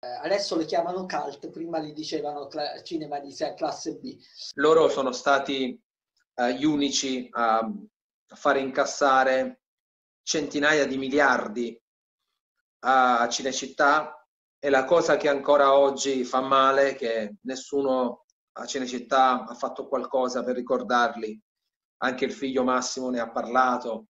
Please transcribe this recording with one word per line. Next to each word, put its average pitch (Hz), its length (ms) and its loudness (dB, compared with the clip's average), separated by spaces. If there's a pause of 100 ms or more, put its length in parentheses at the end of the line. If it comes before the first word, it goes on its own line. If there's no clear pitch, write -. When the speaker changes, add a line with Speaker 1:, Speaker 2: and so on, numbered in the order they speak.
Speaker 1:
Eh, - 40 -12 (160)
adesso 196 340 -2
le 160 80 -2
chiamano 180 400 -2
cult, 147 440 -8
prima 165 280 -8
li 151 160 -8
dicevano 147 540 -8
cla-, 147 340 -8
cinema 147 380 -8
di 139 120 -14
se-, 143 220 -6
classe - 440 -6
B. - 200 -14 (380)
Speaker 2:
Loro 151 340 6
sono 135 220 -2
stati, 135 680 0 (560)
eh, 123 200 0
gli 135 100 -4
unici 135 640 0
a 113 380 0 (560)
fare 139 340 0
incassare 131 1000 2 (600)
centinaia 147 640 0
di 131 100 -4
miliardi 127 840 0 (1000)
a 123 500 4
Cinecittà, 143 960 0 (320)
e 147 120 -2
la 135 160 4
cosa 165 320 4
che 151 100 0
ancora 139 480 4
oggi 135 480 4
fa 127 180 -2
male, 135 540 4
che 113 460 -4
nessuno 131 840 -4 (280)
a 113 120 -12
Cinecittà 127 800 0
ha 117 80 -14
fatto 127 340 -8
qualcosa 127 560 -2
per 127 120 -2
ricordarli. 117 840 -2 (640)
Anche 127 220 -2
il 127 80 -4
figlio 131 300 -2
Massimo 127 480 -2
ne 123 80 -2
ha 117 100 -4
parlato. 120 800 -2